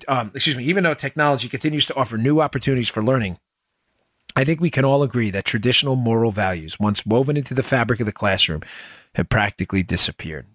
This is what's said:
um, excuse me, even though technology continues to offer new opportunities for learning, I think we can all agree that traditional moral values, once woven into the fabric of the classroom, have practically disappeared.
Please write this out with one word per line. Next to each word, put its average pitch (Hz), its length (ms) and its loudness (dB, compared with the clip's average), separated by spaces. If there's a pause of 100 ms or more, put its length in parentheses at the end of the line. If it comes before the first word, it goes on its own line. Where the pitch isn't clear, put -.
um, 120 260 -2
excuse 135 240 -2
me, 123 80 -8
even 180 200 0
though 160 100 2
technology 139 540 0
continues 151 380 -2
to - 100 -6
offer 113 200 -2
new 139 240 4
opportunities 131 480 0
for 110 140 -2
learning, 110 360 2 (1000)
I 131 80 2
think 156 160 2
we 170 100 2
can 131 140 0
all 139 180 4
agree 117 280 0
that 95 140 -2
traditional 127 520 2
moral 117 340 2
values, 92 480 -4
once 104 260 0
woven 135 320 2
into 135 160 -4
the 127 120 0
fabric 117 340 0
of 117 80 -2
the 104 60 -4
classroom, 92 500 0 (540)
have - 120 0
practically 101 540 0
disappeared. 80 720 -4